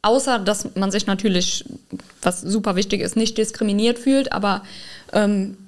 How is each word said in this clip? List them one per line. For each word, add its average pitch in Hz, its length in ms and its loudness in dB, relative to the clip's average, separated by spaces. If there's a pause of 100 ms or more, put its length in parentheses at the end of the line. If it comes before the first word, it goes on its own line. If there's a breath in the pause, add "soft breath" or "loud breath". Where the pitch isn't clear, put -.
außer 247 380 2
dass 202 340 -2
man 196 160 0
sich 196 160 -2
natürlich, 196 580 0 (580)
was 180 180 0
super 202 340 -2
wichtig 196 260 0
ist, - 160 -2
nicht 226 220 0
diskriminiert 220 600 0
fühlt, 269 340 2
aber, 202 300 0 (500 loud breath)
ähm, 202 440 2 (120)